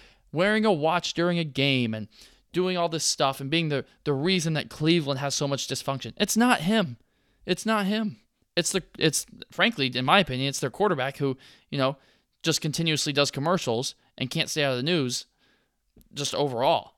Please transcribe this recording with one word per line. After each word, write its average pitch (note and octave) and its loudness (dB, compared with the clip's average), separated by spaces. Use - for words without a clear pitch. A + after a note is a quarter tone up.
wearing G#3+ 2
a G#3+ 4
watch D#3+ 0
during F3 2
a E3+ 0
game C3 2
and A2 -8
doing F3+ 0
all E3+ 0
this D#3 -4
stuff C3+ 0
and C3+ -6
being D#3+ 2
the, C#3+ -2
the D3 0
reason D#3+ 2
that A#2+ -4
Cleveland D3 0
has C#3 -4
so D3 -2
much C#3 -4
dysfunction. C3+ -6
It's G#3 0
not A#3 4
him. F3+ 0
It's F3+ -2
not G#3+ 0
him. G#3+ -2
It's F3 0
the, F#3+ -2
it's, - 0
frankly, F3+ 2
in B2+ -2
my E3+ 6
opinion, C3+ 0
it's C3+ -4
their C3+ -2
quarterback C#3+ -2
who, C3+ 0
you C#3+ -4
know, C3+ 0
just D#3+ 0
continuously D#3 0
does C#3+ 2
commercials C#3 -2
and B2 -6
can't D#3+ -2
stay D3 0
out C3+ 0
of B2 -2
the B2 -4
news C#3+ -2
just C#3+ -4
overall, C#3 0